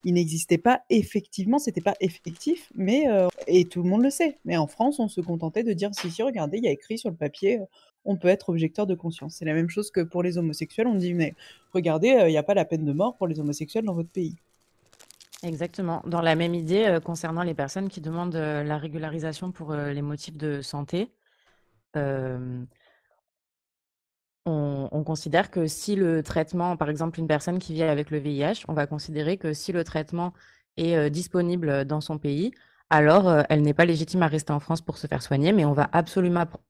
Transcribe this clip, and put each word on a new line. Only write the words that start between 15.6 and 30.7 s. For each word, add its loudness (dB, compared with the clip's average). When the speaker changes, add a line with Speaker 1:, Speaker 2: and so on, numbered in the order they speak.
Speaker 2:
Dans 0
la 4
même 0
idée, 2
euh, 4
concernant -6
les -4
personnes -6
qui -10
demandent, -6
euh, -2
la -4
régularisation -8
pour, -12
euh, -4
les -4
motifs -8
de -6
santé, -6
euh, -4
on, -4
on -4
considère -2
que -2
si -4
le 2
traitement, -2
par -2
exemple, -4
une -2
personne 0
qui -8
vit 0
avec 0
le -2
V -2
I -2
H, 0
on -4
va 0
considérer -4
que -4
si -6
le 0
traitement -4